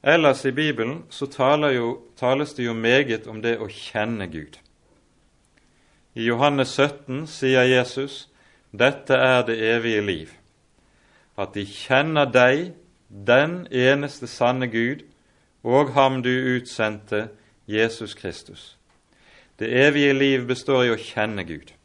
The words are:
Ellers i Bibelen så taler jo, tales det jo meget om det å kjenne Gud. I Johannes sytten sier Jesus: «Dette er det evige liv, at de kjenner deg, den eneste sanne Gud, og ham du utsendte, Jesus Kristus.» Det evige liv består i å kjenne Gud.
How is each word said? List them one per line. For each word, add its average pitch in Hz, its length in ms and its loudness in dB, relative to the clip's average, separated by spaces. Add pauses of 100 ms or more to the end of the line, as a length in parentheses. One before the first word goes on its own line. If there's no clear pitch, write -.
Ellers 147 420 4
i 135 60 2
Bibelen 135 600 -4
så - 200 -8
taler 139 480 2
jo, 117 240 -6 (160)
tales 139 400 -2
det 120 80 -4
jo 117 80 -4
meget 117 560 0
om 110 120 -12
det 117 200 -2
å 101 80 -10
kjenne 107 560 -6
Gud. 78 320 -14 (1600)
I 113 80 -2
Johannes 131 480 2
sytten 143 560 -2
sier 131 400 2
Jesus: 127 560 -2 (460)
«Dette 131 420 0
er 127 320 4
det 113 160 -4
evige 113 380 0
liv, 87 300 -6 (1080)
at 95 160 -8
de 101 140 -6
kjenner 147 560 0
deg, 131 480 4 (360)
den 135 640 0
eneste 135 560 0
sanne 127 400 0
Gud, 117 380 -4 (580)
og 131 300 2
ham 131 320 4
du 127 80 2 (240)
utsendte, 107 720 -6 (400)
Jesus 110 460 -2
Kristus.» - 640 -14 (840)
Det 110 120 -6
evige 143 460 4
liv 135 320 2
består 127 360 0
i 120 60 2
å 110 80 -2
kjenne 107 480 -6
Gud. 80 240 -14 (140)